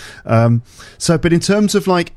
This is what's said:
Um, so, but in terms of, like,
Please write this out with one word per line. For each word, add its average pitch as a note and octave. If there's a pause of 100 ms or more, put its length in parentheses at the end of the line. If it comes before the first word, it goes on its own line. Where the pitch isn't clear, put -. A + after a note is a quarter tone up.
(240)
Um, A#2 (340)
so, -
but E3+
in E3
terms G3+
of, G3+
like, F3